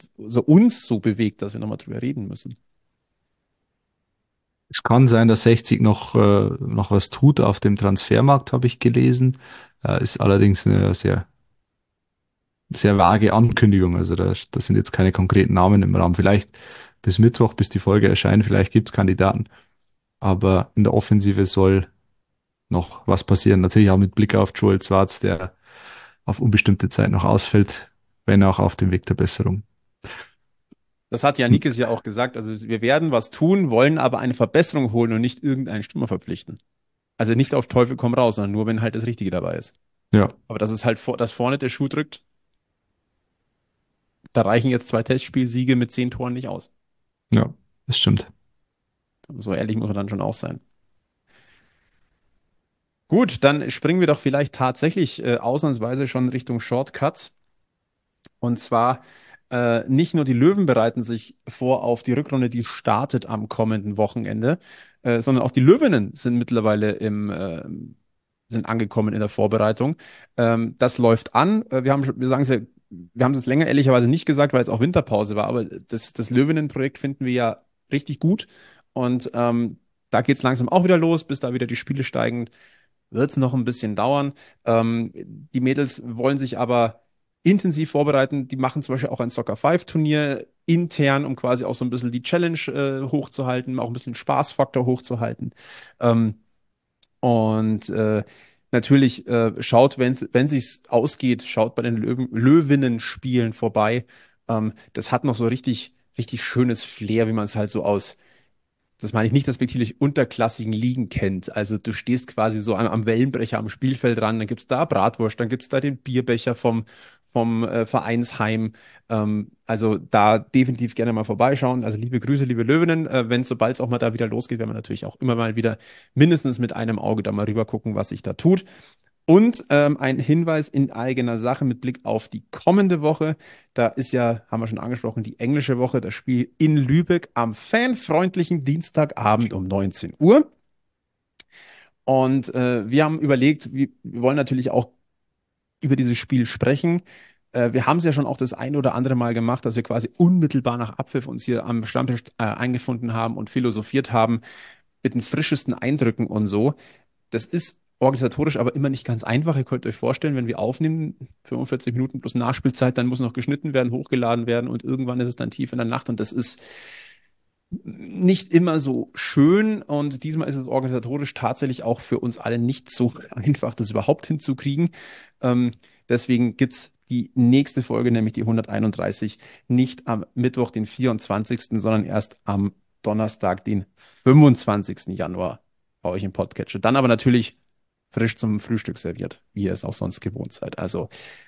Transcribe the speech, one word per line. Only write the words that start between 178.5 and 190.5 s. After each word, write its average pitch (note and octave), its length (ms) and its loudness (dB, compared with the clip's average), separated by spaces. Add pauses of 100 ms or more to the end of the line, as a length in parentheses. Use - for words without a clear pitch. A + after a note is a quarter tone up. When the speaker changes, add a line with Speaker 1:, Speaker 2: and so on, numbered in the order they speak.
Speaker 1:
nicht B2+ 380 0
am A2 280 -4
Mittwoch, B2 360 -2
den G#2+ 140 -4
vierundzwanzigsten, A2+ 960 -4
sondern G#2+ 240 0
erst G2 400 -6
am G2 300 -2 (260)
Donnerstag, G#2+ 640 -4
den G#2 220 -4 (360)
fünfundzwanzigsten A#2+ 920 4
Januar F2+ 480 -8 (400)
bei F2 80 -4
euch G2 140 -4
im F#2 80 -6
Podcatcher. - 460 -8
Dann A2+ 180 2
aber C3 120 4
natürlich A#2+ 500 2 (540)
frisch A#2 240 -2
zum G#2+ 240 -4
Frühstück - 380 -6
serviert, - 440 -12 (100)
wie G2+ 120 -6
ihr F#2 80 -2
es F#2+ 120 -8
auch - 80 -8
sonst - 280 -8
gewohnt - 320 -10